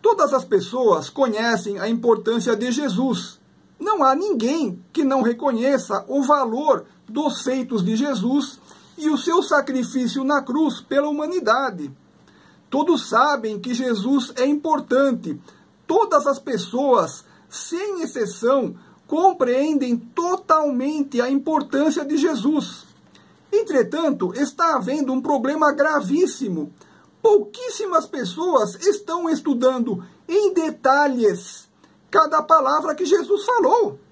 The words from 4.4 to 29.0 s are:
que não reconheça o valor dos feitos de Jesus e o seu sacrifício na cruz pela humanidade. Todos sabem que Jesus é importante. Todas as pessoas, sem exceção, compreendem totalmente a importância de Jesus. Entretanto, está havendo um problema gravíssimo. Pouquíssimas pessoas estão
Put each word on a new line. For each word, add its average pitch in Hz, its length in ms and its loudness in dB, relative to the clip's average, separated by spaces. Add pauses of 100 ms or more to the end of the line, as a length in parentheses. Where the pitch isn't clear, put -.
que 320 120 0
não 269 180 2
reconheça 240 840 0
o 277 160 0
valor 262 640 0 (220)
dos 262 360 -2
feitos 247 420 -2
de 220 100 0
Jesus 254 640 -2 (380)
e 311 120 0
o 302 80 2
seu - 260 0
sacrifício 269 800 -2
na 277 180 0
cruz 277 400 -2
pela 285 260 -2
humanidade. 254 880 -2 (720)
Todos 302 420 0
sabem 226 500 0
que 247 160 -6
Jesus 240 600 -2
é 247 100 0
importante. 277 960 0 (460)
Todas 349 400 2
as 277 140 0
pessoas, 220 840 0 (240)
sem 370 540 -6
exceção, 233 760 -2 (320)
compreendem 285 880 2
totalmente 294 1200 -2
a 247 80 -2
importância 285 760 0
de 294 140 -2
Jesus. 285 680 -2 (640)
Entretanto, 294 840 0
está 302 420 0
havendo 262 380 -2
um 262 80 -2
problema 285 500 0
gravíssimo. 285 1000 -2 (480)
Pouquíssimas 415 840 0
pessoas 240 720 0
estão 349 480 -2